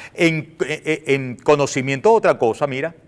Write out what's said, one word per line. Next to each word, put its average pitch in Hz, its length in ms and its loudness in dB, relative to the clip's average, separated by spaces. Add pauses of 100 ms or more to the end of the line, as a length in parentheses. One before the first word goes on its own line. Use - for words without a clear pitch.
(160)
en, 160 440 0
en, 156 460 -4
en 131 300 -2
conocimiento 139 760 0
de 226 60 6
otra 175 240 2
cosa, 117 260 0
mira. 143 300 -6 (120)